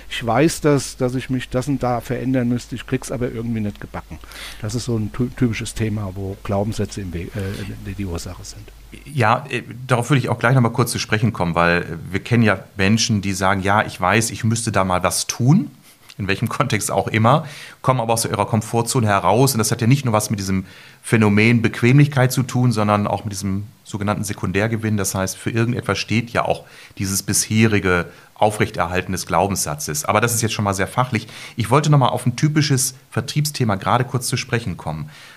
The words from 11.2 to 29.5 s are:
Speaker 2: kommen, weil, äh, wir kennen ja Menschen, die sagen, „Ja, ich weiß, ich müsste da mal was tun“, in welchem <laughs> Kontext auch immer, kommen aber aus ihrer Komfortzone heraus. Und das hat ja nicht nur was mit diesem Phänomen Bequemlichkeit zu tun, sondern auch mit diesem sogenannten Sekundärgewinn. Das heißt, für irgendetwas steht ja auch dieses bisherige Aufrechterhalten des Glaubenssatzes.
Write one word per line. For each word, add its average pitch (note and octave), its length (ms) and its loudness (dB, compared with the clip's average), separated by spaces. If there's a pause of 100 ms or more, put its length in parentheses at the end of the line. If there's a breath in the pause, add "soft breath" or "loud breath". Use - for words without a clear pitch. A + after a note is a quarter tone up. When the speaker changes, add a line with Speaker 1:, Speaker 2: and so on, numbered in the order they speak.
Speaker 2:
kommen, E2+ 220 0
weil, E2+ 280 4
äh, - 40 -8 (260)
wir G2 80 -4
kennen A#2 220 2
ja G2+ 220 2 (120)
Menschen, G2+ 460 2
die G2 100 -2
sagen, F#2+ 300 0
„Ja, G2+ 240 2
ich - 140 -12
weiß, G2+ 300 2
ich G2+ 120 -10
müsste A2+ 300 0
da G2+ 120 2
mal F2+ 200 0
was - 240 -2
tun“, D3+ 420 4 (480 loud breath)
in G2+ 100 -6
welchem G2 200 -2
<laughs> - 20 -6
Kontext A#2+ 400 -2
auch F#2+ 180 0
immer, A#2 380 2 (340 loud breath)
kommen B2+ 200 0
aber A2+ 120 0
aus A#2 120 0
ihrer G#2 220 0
Komfortzone A#2 600 0
heraus. G#2 480 4
Und A2+ 40 -2
das G#2+ 120 0
hat A#2 100 -2
ja A2 60 2
nicht C#3 180 4
nur A#2 80 0
was G#2+ 180 2
mit G#2 100 -2
diesem F#2+ 260 -2 (360 loud breath)
Phänomen A2 600 4
Bequemlichkeit B2+ 680 4
zu C3+ 100 0
tun, B2 280 2
sondern G#2 360 2
auch G#2 180 -4
mit G#2 80 -6
diesem G2 320 -4 (180)
sogenannten G#2 420 -4
Sekundärgewinn. G#2+ 760 -2
Das F#2+ 160 -2
heißt, F#2+ 220 -2
für - 140 -6
irgendetwas A2+ 480 0
steht - 320 -2
ja F#2 140 0
auch - 200 -2 (340 loud breath)
dieses G2 240 -2
bisherige G2+ 840 2 (280 loud breath)
Aufrechterhalten F#2 800 -2
des E2+ 140 -6
Glaubenssatzes. E2+ 760 -2